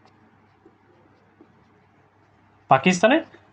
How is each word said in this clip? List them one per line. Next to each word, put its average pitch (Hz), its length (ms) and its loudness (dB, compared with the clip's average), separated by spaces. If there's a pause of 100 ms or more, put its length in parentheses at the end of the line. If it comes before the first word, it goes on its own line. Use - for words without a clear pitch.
(2750)
পাকিস্তানের 185 540 0 (300)